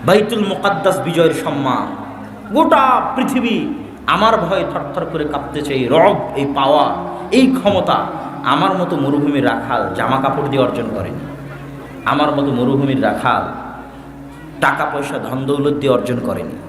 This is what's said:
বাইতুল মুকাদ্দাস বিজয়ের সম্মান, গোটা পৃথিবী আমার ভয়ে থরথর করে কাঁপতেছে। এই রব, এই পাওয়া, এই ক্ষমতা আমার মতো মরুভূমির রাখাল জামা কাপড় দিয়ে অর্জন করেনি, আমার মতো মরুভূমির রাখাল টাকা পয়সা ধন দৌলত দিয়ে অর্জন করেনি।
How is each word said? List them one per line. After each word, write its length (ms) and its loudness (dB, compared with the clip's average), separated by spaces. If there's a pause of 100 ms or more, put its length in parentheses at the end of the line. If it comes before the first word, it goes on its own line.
বাইতুল 420 4
মুকাদ্দাস 520 0
বিজয়ের 340 2 (100)
সম্মান, 420 -2 (680)
গোটা 280 6 (340)
পৃথিবী 400 0 (500)
আমার 300 4
ভয়ে 360 0
থরথর 320 -4
করে 200 -4
কাঁপতেছে। 500 -4
এই 140 2
রব, 280 6 (200)
এই 180 0
পাওয়া, 300 4 (460)
এই 160 6 (140)
ক্ষমতা 460 2 (380)
আমার 300 2
মতো 220 -2
মরুভূমির 500 2
রাখাল 360 -2 (120)
জামা 280 0
কাপড় 260 -2
দিয়ে 140 2
অর্জন 320 -2
করেনি, 280 -6 (840)
আমার 280 2
মতো 200 2
মরুভূমির 500 2
রাখাল 400 2 (1200)
টাকা 320 2
পয়সা 260 -4
ধন 280 -4
দৌলত 280 2
দিয়ে 180 2
অর্জন 340 0
করেনি। 300 -6 (120)